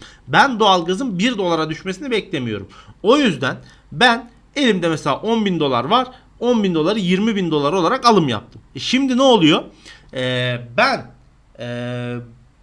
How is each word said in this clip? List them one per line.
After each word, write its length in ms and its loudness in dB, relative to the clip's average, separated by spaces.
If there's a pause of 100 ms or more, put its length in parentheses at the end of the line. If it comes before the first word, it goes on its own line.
(280)
Ben 320 2
doğalgazın 600 0
bir 180 0
dolara 320 -2
düşmesini 420 -10
beklemiyorum. 560 -6 (360)
O 140 4
yüzden 400 -2 (340)
ben 400 0 (240)
elimde 340 2
mesela 260 -2
on 300 -2
bin 140 0
dolar 260 0
var. 220 0 (320)
On 240 0
bin 120 0
doları 240 0
yirmi 360 0
bin 160 -2
dolar 220 0
olarak 320 0
alım 240 6
yaptım. 320 -8 (140)
E 40 -10
şimdi 380 0
ne 40 2
oluyor? 420 4 (500)
Ee, 480 -4 (160)
ben, 340 0 (480)
e, 560 -8 (480)